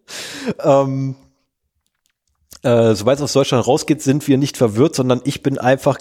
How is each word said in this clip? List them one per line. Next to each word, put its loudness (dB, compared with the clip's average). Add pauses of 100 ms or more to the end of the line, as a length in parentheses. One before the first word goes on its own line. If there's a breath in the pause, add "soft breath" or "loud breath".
(640 loud breath)
Ähm, 0 (1500)
äh, 4
sobald 2
es -4
aus -6
Deutschland 2
rausgeht, 0
sind -2
wir 4
nicht -4
verwirrt, 2
sondern 0
ich -6
bin -2
einfach 0